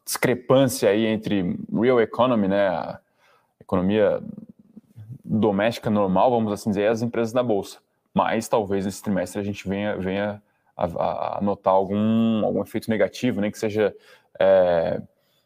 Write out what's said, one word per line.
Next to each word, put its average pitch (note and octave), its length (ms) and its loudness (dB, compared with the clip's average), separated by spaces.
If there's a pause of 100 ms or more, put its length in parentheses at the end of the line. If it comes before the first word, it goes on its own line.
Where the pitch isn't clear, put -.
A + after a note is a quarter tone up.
discrepância B2+ 840 2
aí A2 160 2
entre G#2 540 -2 (120)
real A#2+ 300 2
economy, A2+ 460 2
né, G2 200 2
a - 320 -4 (600)
economia F#2+ 580 0 (1040)
doméstica A2 680 0
normal, G#2 400 4
vamos A2+ 200 0
assim G#2 200 -4
dizer, G2+ 100 0
e G#2 60 2
as A#2 160 0
empresas A#2 280 -2
da B2 120 0
bolsa. G2+ 340 -2 (340)
Mas G2 360 0
talvez G2 380 0
nesse - 180 -8
trimestre F#2 360 -4
a G2+ 40 -6
gente G2+ 260 -8
venha, G2+ 280 -4
venha G2+ 440 -4 (340)
a, - 100 -4
a, - 520 -4
a - 40 -4
notar G2 300 -2
algum, G#2 720 2
algum G2 200 -2
efeito - 260 -8
negativo, G2+ 500 0
nem G#2 120 -2
que - 80 -16
seja, G#2+ 360 0 (440)
é, F2+ 600 4 (460)